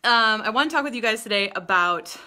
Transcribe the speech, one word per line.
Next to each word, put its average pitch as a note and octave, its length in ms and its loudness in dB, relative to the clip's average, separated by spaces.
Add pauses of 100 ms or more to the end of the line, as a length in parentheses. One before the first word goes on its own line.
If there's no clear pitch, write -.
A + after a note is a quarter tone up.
um, A3+ 380 4
I G#3+ 80 -2
wanna C#4 180 0
talk D4+ 140 0
with C4 140 -6
you A3+ 60 -6
guys A3+ 200 0
today G3+ 320 -2
about F3 640 0 (100)